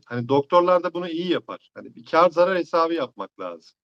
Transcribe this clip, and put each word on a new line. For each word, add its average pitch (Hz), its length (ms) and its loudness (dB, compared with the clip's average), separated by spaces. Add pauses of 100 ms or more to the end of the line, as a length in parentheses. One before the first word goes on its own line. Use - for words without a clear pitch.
hani 120 240 -8
doktorlar 175 540 2
da 175 100 -6
bunu 180 160 -8
iyi 170 220 -4
yapar. 110 420 -8
Hani 110 220 -20
bir 120 100 -20
kar 170 240 4
zarar 175 280 2
hesabı 165 360 -2
yapmak 123 460 -8
lazım. 87 440 -14